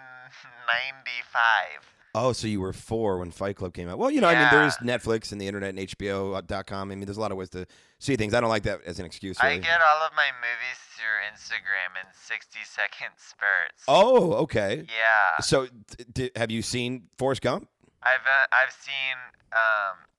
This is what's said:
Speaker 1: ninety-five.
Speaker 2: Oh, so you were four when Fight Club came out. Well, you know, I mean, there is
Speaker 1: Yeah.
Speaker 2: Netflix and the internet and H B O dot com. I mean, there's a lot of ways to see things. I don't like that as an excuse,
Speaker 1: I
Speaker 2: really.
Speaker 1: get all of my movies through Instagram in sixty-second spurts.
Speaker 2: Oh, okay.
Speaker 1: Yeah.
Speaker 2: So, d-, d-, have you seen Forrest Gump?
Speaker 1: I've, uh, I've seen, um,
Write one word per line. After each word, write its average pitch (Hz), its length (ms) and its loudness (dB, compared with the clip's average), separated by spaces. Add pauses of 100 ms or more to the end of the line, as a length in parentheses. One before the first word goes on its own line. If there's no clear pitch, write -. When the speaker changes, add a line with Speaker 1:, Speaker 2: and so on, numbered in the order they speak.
(680)
Speaker 1:
ninety-five. 117 1300 -2 (220)
Speaker 2:
Oh, 120 180 0
so - 140 -6
you 104 160 -2
were 92 100 -4
four 110 460 -2
when 90 120 -8
Fight 98 260 -6
Club 92 180 -8
came 87 160 -10
out. 98 80 -8
Well, 254 120 0
you 294 120 2
know, 175 60 6
I 170 120 6
mean, 127 100 6
there 107 160 6
is 82 160 0
Speaker 1:
Yeah. 120 140 -2
Speaker 2:
Netflix 113 360 -4
and 101 80 -10
the 98 60 -8
internet 98 240 -6
and 95 80 -10
H 95 200 -10
B 101 120 -4
O 98 300 -4
dot 95 260 -8
com. 98 240 -8
I 98 40 -10
mean, 98 100 -10
there's 101 140 -10
a - 20 -4
lot 107 120 -2
of 95 40 -6
ways 92 140 -8
to 90 160 -10 (320)
see 135 180 -2
things. 104 160 -2
I 120 80 4
don't 117 80 4
like 107 140 2
that 101 240 -4
as 87 120 -10
an 95 80 -10
excuse, 95 340 -10
Speaker 1:
I 131 80 4
Speaker 2:
really. 151 120 -2
Speaker 1:
get 170 220 2
all 156 200 6
of 156 140 -2
my 143 140 2 (100)
movies 120 380 -6 (180)
through 110 220 -4 (160)
Instagram 95 640 -6
in 95 140 -14
sixty-second 107 1040 -10
spurts. - 680 -2
Speaker 2:
Oh, 190 460 6
okay. 120 540 0
Speaker 1:
Yeah. 110 540 4
Speaker 2:
So, 135 240 2
d-, 123 460 -18
d-, 127 240 -4
have 113 140 -2
you 113 120 -2
seen 123 460 -6 (100)
Forrest 135 240 0
Gump? 139 260 0 (340)
Speaker 1:
I've, 127 240 2
uh, 135 260 4
I've 127 200 4
seen, 135 440 -8 (360)
um, 107 440 0 (220)